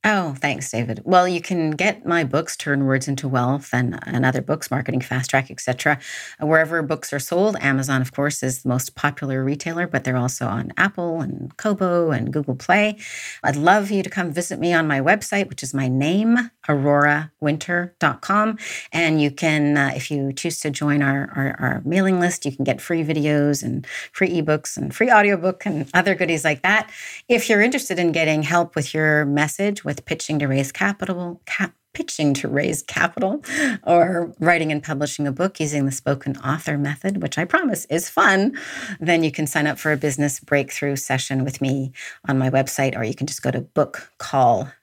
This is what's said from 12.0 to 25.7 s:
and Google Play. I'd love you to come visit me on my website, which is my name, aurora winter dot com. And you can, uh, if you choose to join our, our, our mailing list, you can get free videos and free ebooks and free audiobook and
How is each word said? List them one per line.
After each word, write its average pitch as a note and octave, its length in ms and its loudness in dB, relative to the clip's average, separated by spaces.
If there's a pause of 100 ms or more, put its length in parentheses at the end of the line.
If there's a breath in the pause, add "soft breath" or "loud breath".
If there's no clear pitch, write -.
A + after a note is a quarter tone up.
and C#3+ 220 -2
Google C#3 220 -2
Play. G#3 420 0 (460 loud breath)
I'd C#3+ 120 2
love G3 360 4
you G3 120 2
to F#3 60 -6
come F3+ 240 -4
visit F3 260 -4
me E3+ 140 0
on E3 140 2
my C#3 120 2
website, G3+ 480 0
which - 160 -12
is C3+ 100 -8
my C3+ 140 0
name, G3+ 640 2 (160)
aurora D3 720 2
winter F3 600 -2
dot C#3+ 200 2
com. G#3+ 380 0 (340 loud breath)
And D#3 300 2
you D3 100 4
can, D3 460 2
uh, C#3 180 2
if C3+ 160 -6
you C#3 220 -2
choose D#3+ 280 -6
to D#3 80 -2
join D3 320 0
our, C#3 320 0
our, C3+ 260 -2
our C3+ 260 -2
mailing F#3 340 2
list, F3 260 0
you C#3+ 60 -2
can C3+ 140 -4
get - 160 0
free E3 240 0
videos D3 580 2
and C3 240 -4 (240 loud breath)
free F3 300 0
ebooks D3+ 340 -2
and - 180 -6
free B3 160 0
audiobook G3 560 4
and D#3 280 -4